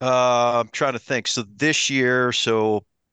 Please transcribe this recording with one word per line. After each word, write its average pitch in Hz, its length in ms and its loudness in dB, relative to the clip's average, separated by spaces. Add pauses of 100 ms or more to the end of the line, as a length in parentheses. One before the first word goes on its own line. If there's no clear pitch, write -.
Uh, 123 580 2
I'm 113 100 -2
trying 139 240 -2
to 117 60 -8
think. 123 280 -4
So 123 160 -4 (120)
this 147 360 0
year, 127 400 0
so 110 540 0 (280)